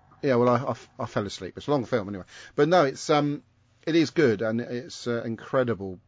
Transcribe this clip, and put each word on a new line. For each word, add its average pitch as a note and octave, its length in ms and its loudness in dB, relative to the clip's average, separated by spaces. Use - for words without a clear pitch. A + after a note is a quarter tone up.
Yeah, C3+ 140 2
well, B2 120 4
I, B2 80 4
I C3+ 140 -2
f-, - 180 -10
I B2 80 -6
fell G#2 200 -4
asleep. F#2 320 -10
It's - 80 -14
a C#3 40 -2
long C#3 140 0
film G2+ 240 -4
anyway. G2 160 -10
But D3 120 4
no, F3 160 6
it's, C3+ 260 -2
um, D3 320 0
it D#3 80 0
is D#3+ 140 4
good, A#2 320 2
and A2+ 220 -2
it's, - 440 -10
uh, A#2 160 -4
incredible A2+ 840 -2